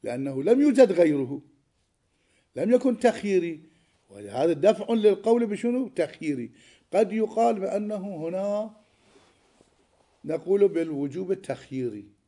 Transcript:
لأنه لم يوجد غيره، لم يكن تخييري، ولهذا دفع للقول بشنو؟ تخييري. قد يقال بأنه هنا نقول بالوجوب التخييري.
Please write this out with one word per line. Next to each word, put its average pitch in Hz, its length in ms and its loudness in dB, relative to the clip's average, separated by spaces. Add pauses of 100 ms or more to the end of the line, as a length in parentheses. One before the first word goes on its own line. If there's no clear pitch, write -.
لأنه 135 400 -6
لم 233 180 4
يوجد 262 320 6
غيره، 143 500 2 (1120)
لم 170 140 -2
يكن 247 280 2
تخييري، 185 640 0 (480)
ولهذا 104 420 -2
دفع 196 400 2
للقول 226 540 2
بشنو؟ 240 420 -4
تخييري. 147 640 -6 (400)
قد 196 200 0
يقال 220 480 0
بأنه 202 560 -6
هنا 202 600 -6 (1500)
نقول 175 440 2
بالوجوب 160 640 -4
التخييري. 120 760 -8 (200)